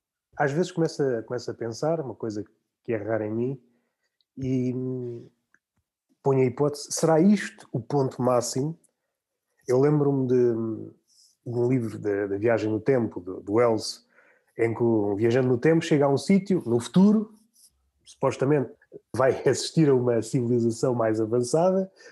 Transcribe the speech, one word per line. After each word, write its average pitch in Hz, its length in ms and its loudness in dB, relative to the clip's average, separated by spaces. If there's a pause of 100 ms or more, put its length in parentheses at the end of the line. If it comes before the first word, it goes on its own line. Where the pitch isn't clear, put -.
(380)
Às 147 140 0
vezes 170 200 -2
começo 160 300 -2
a, 120 220 -2
começo 123 260 -8
a 110 40 -6
pensar, 147 460 -4
uma 123 160 -10
coisa 107 280 -8 (400)
que 120 100 -4
é 110 40 0
rara 107 300 -4
em 107 40 -8
mim, 120 300 -4 (760)
e, 127 360 -2
hum, 127 560 -8 (920)
ponho 135 180 2
a 131 40 4
hipótese, 143 460 -2
será 160 280 2
isto 196 520 2
o 135 80 -4
ponto 135 420 -2
máximo? 127 560 0 (920)
Eu 123 120 4
lembro-me 143 480 2
de, 123 260 4 (960)
de 117 60 -6
um 120 100 2
livro 117 320 -2
da, 104 280 -2
da 98 100 -4
Viagem 107 340 0
no 107 80 -2
Tempo, 117 400 0
do, 90 220 -12
do 101 120 -6
Wells, 113 520 0 (520)
em 113 160 0
que 113 100 -4
um 104 320 0
viajante 117 320 2
no 127 100 2
tempo 160 260 2
chega 143 220 2
a 139 40 2
um 139 80 2
sítio, 196 480 0
no 117 140 0
futuro, 208 540 2 (720)
supostamente 135 680 -2 (440)
vai 127 160 4 (100)
<laughs> - 60 -2
assistir 139 420 2
a 131 60 4
uma 120 260 0
civilização 120 720 0
mais 113 260 0
avançada, 156 720 0 (200)